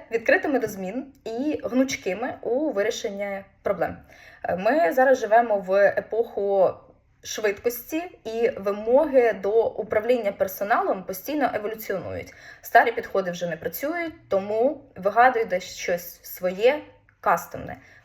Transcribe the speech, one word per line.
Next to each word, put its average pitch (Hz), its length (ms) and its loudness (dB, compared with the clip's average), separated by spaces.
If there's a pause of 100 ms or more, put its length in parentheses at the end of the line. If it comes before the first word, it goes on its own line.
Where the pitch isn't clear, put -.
(120)
відкритими 262 480 2
до 220 80 -4
змін 196 460 -8 (100)
і 254 400 -4
гнучкими 240 800 -2
у 269 300 -2
вирішенні 202 720 -4 (200)
проблем. 180 340 -2 (600)
Ми 262 360 2
зараз 262 260 6
живемо 226 380 4
в 185 160 -2 (240)
епоху 202 760 0 (500)
швидкості, 240 1000 -6
і 226 260 0
вимоги 233 840 2
до 202 340 2
управління 214 640 0
персоналом 202 720 -2
постійно 269 500 -4
еволюціонують. 208 800 -8 (280)
Старі 240 300 6
підходи 196 400 -2
вже 175 160 -6
не 165 100 -4
працюють, 320 720 -6
тому 214 520 0 (140)
вигадуйте 220 640 4
щось - 640 -8
своє, 208 580 0 (380)
кастомне. - 580 -2 (280)